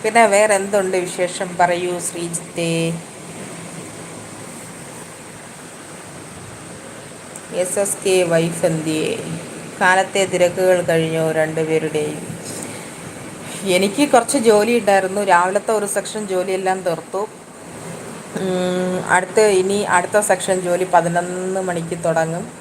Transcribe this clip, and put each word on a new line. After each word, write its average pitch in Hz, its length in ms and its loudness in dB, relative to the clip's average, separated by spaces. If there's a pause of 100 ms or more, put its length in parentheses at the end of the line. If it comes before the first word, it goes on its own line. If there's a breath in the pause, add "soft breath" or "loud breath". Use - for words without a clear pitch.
പിന്നെ 220 240 6
വേറെ 208 280 6
എന്തുണ്ട് 196 420 0
വിശേഷം, 180 600 -4
പറയൂ 175 400 2
ശ്രീജിത്തെ. 170 920 -2 (4000)
എസ് 180 240 0
എസ് 202 260 0
കെ 185 180 6
വൈഫ് 165 420 2
എന്തിയെ? 160 520 0 (640)
കാലത്തെ 190 440 4
തിരക്കുകൾ 180 560 4
കഴിഞ്ഞോ 160 500 2
രണ്ടുപേരുടെയും? 156 1040 0 (1300 loud breath)
എനിക്ക് 202 400 2
കുറച്ച് 240 280 4
ജോലി 226 420 6
ഉണ്ടായിരുന്നു. 196 440 2
രാവിലത്തെ 190 480 4
ഒരു 214 140 2
സെക്ഷൻ 208 420 -4
ജോലിയെല്ലാം 190 540 0
തീർത്തു. 180 460 -4 (1080)
ഉം, 180 720 0
അടുത്ത, 185 300 4
ഇനി 202 440 4
അടുത്ത 180 360 2
സെക്ഷൻ 190 420 0
ജോലി 175 220 0
പതിനൊന്ന് 180 800 0
മണിക്ക് 175 440 -4
തുടങ്ങും. 165 560 0